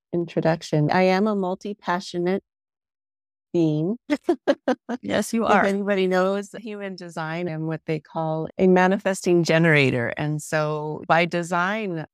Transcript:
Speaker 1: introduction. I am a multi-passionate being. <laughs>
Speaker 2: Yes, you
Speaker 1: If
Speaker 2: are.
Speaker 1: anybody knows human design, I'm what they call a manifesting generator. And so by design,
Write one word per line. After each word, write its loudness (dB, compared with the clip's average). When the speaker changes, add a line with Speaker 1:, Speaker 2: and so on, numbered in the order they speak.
Speaker 1:
introduction. 0
I 2
am 2
a 0
multi-passionate -4
being. 0
<laughs> 0
Speaker 2:
Yes, -2
you 0
Speaker 1:
If 2
Speaker 2:
are. 4
Speaker 1:
anybody 0
knows 0
human -10
design, -6
I'm -6
what -6
they -4
call -4
a 4
manifesting 4
generator. 4
And -4
so -4
by 4
design, -2